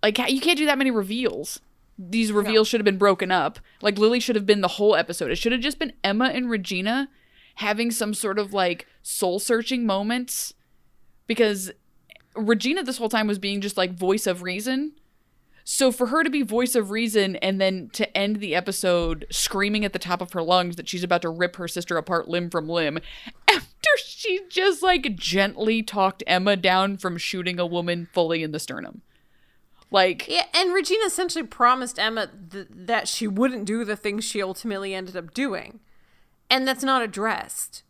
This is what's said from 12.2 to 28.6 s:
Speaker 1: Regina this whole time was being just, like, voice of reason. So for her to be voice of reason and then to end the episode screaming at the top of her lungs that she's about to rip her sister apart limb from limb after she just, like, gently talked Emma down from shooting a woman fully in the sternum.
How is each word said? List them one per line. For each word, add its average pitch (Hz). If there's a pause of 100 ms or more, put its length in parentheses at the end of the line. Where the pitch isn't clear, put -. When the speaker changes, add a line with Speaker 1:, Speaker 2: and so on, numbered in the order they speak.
Speaker 1:
Regina 233
this 254
whole 226
time 220
was 208
being 202
just, 196
like, 185
voice 190
of 180
reason. 254 (720)
So 262
for 247
her 294
to 285
be 285
voice 240
of 208
reason 208
and 190
then 190
to -
end 202
the 190
episode 175
screaming 202
at 196
the 196
top 180
of 175
her 175
lungs 175
that 170
she's 180
about 175
to 170
rip 175
her 175
sister 175
apart 170
limb 175
from 156
limb 160 (500)
after - (140)
she 403
just, 370
like, 294
gently 202
talked 196
Emma 190
down 190
from 180
shooting 180
a 175
woman 175
fully 165
in 156
the 151
sternum. - (880)